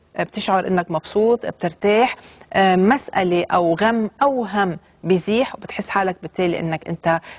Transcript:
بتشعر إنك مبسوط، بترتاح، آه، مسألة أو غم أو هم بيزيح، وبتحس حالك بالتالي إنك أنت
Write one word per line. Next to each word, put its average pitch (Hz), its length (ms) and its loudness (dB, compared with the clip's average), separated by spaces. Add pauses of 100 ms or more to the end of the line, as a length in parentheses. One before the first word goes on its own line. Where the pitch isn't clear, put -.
(200)
بتشعر 190 480 -2
إنك 180 240 0
مبسوط، 214 540 0
بترتاح، 208 720 0 (380)
آه، 190 220 4
مسألة 185 760 2
أو 170 300 2
غم 220 280 0 (140)
أو 269 220 0
هم 190 320 -2 (260)
بيزيح، 196 520 0
وبتحس - 340 -10
حالك 190 320 0
بالتالي 180 380 -2
إنك 160 280 -6
أنت 165 320 0 (200)